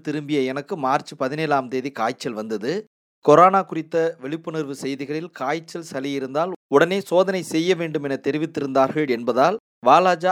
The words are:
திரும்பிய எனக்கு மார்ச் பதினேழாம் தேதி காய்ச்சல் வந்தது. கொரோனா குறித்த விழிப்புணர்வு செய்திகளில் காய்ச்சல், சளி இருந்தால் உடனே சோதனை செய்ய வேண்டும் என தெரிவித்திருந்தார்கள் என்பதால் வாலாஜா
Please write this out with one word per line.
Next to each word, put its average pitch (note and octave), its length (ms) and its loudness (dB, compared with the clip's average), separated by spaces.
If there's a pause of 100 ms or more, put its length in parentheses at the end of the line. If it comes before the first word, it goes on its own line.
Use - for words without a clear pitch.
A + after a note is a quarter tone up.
திரும்பிய D3 340 -4 (120)
எனக்கு C#3 220 -8 (100)
மார்ச் C#3 280 -2 (100)
பதினேழாம் C#3 500 -2
தேதி C3 180 -4 (100)
காய்ச்சல் A2+ 400 -4
வந்தது. A2 320 -4 (540)
கொரோனா F#3 440 8
குறித்த D#3+ 260 -8 (280)
விழிப்புணர்வு D#3 580 -8
செய்திகளில் C#3 480 -8 (100)
காய்ச்சல், D#3+ 520 -8
சளி C#3 260 -6
இருந்தால் C#3 340 -4 (240)
உடனே F3 240 6 (100)
சோதனை F#3 320 2 (120)
செய்ய E3 160 0 (120)
வேண்டும் D#3 260 -4
என C3+ 80 -2 (120)
தெரிவித்திருந்தார்கள் C#3+ 880 0
என்பதால் B2 440 2 (280)
வாலாஜா F3+ 440 4